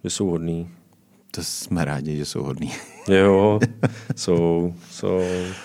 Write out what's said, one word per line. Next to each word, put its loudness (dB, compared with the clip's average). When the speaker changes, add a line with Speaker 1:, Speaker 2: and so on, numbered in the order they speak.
Speaker 1:
že -6
jsou -2
hodní. -4
Speaker 2:
To -10
jsme -4
rádi, -4
že -6
jsou -8
hodní. -6
<laughs> -14
Speaker 1:
Jo, 6
jsou, 2
jsou. -2